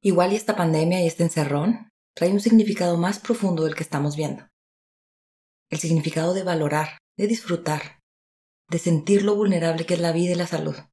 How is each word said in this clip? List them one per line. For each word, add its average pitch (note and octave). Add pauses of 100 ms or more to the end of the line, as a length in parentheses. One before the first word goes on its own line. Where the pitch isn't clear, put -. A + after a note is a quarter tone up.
Igual F3+
y -
esta G#3+
pandemia E3+
y E3
este E3
encerrón D#3 (260)
trae F3
un G3+
significado G3
más F#3
profundo F#3
del D3
que D#3+
estamos D3
viendo. C#3+ (1200)
El D#3
significado D#3+
de F#3+
valorar, D3+ (200)
de G3+
disfrutar, E3+ (720)
de E3
sentir F#3
lo G#3
vulnerable E3
que F3+
es E3
la E3+
vida F3
y F3
la F3
salud. D#3 (180)